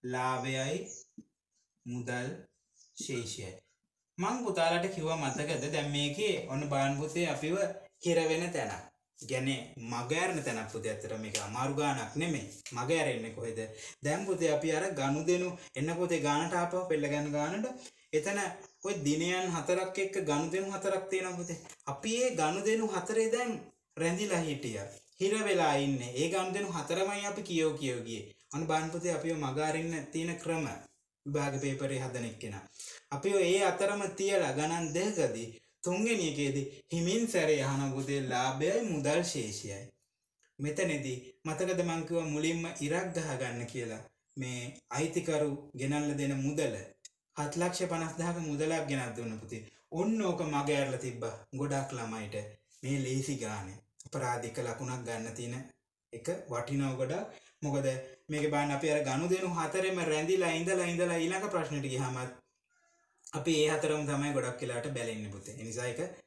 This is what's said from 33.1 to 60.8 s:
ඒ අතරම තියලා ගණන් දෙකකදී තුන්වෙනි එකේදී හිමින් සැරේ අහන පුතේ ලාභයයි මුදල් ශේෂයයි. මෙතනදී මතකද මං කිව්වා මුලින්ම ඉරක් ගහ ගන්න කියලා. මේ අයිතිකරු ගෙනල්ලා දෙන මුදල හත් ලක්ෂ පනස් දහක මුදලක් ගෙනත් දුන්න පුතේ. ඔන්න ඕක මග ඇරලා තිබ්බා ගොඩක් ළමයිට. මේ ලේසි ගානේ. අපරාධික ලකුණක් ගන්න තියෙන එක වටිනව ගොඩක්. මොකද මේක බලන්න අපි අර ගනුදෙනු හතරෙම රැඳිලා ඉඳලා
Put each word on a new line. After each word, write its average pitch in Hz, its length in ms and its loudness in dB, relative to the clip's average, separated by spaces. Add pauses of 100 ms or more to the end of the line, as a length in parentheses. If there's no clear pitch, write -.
ඒ 180 240 6
අතරම 202 400 2 (100)
තියලා 190 400 2
ගණන් 160 400 0
දෙකකදී 151 560 2 (300)
තුන්වෙනි 202 480 2
එකේදී 139 400 2 (200)
හිමින් 180 400 2
සැරේ 156 360 6
අහන 135 300 2
පුතේ 139 300 0
ලාභයයි 135 600 2
මුදල් 156 400 4
ශේෂයයි. 107 580 -4 (800)
මෙතනදී 143 580 0 (240)
මතකද 175 400 0
මං 165 240 0
කිව්වා 170 220 0
මුලින්ම 160 380 0 (160)
ඉරක් 165 320 0
ගහ 160 220 -2
ගන්න 120 320 -4
කියලා. 110 360 -6 (340)
මේ 127 260 -4 (260)
අයිතිකරු 151 600 0 (220)
ගෙනල්ලා 143 460 0
දෙන 139 180 2
මුදල 135 380 0 (600)
හත් 147 200 -2
ලක්ෂ 175 340 0
පනස් 160 260 -2
දහක 170 240 -2
මුදලක් 156 480 0
ගෙනත් 127 280 -2
දුන්න 113 240 -6
පුතේ. 107 240 -10 (260)
ඔන්න 214 340 2
ඕක 180 200 2
මග 143 280 0
ඇරලා 131 340 2
තිබ්බා 117 300 -4 (180)
ගොඩක් 139 400 -2
ළමයිට. 110 440 -6 (420)
මේ 135 220 0
ලේසි 135 360 0
ගානේ. 107 420 -6 (240)
අපරාධික 117 560 -4
ලකුණක් 123 460 -4
ගන්න 113 300 -6
තියෙන 120 220 -6 (560)
එක 113 140 -8 (180)
වටිනව 135 500 0
ගොඩක්. 147 380 -2 (260)
මොකද 139 280 0 (380)
මේක 151 220 0
බලන්න 143 300 2
අපි 156 120 -2
අර 151 140 4
ගනුදෙනු 175 480 2
හතරෙම 185 540 0
රැඳිලා 165 480 4
ඉඳලා 175 400 2